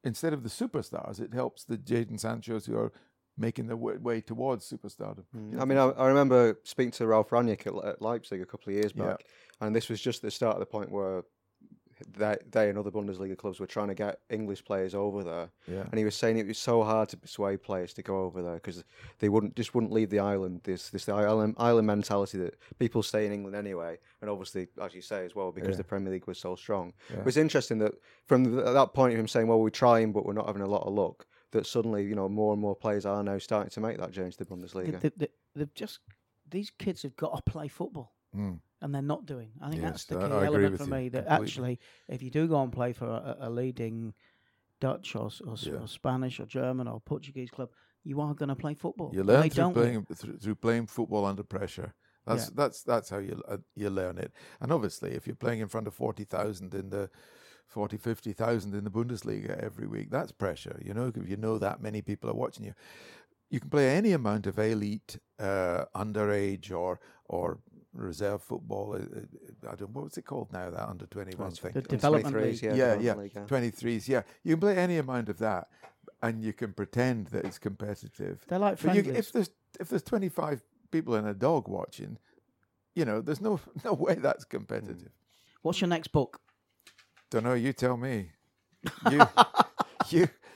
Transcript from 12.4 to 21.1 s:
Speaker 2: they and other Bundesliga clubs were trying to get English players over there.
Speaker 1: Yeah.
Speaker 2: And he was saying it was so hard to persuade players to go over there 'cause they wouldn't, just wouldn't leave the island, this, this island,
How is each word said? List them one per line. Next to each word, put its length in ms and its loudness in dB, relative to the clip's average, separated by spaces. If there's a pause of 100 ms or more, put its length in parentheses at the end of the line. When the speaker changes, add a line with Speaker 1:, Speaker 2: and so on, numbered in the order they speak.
Speaker 2:
they 200 4
and 100 -2
other 100 -4
Bundesliga 480 -6
clubs 220 -6
were 80 -6
trying 220 -2
to 40 -4
get 280 -6 (100)
English 340 -6
players 300 -2
over 280 -2
there. 260 -6 (180)
Speaker 1:
Yeah. 160 -6
Speaker 2:
And 160 -2
he 40 2
was 120 0
saying 240 2
it 80 -2
was 100 -6
so 260 4
hard 260 2
to 80 -14
persuade 440 -4
players 320 -6
to 80 -14
go 220 -2
over 180 -6
there 180 -6
'cause 240 -12 (360)
they 100 4
wouldn't, 260 4
just 200 -4
wouldn't 180 2
leave 160 2
the 100 2
island, 440 -2
this, 260 -6
this 180 -8
island, 520 4